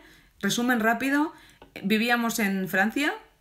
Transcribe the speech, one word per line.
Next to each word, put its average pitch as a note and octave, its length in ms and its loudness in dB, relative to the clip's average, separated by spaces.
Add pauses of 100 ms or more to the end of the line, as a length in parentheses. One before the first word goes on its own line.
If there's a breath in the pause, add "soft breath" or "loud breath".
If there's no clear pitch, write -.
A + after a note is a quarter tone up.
(420 soft breath)
resumen A#3+ 380 0
rápido, C4 540 0 (500 loud breath)
vivíamos A3+ 560 0
en G3 300 0
Francia A3 440 0 (280)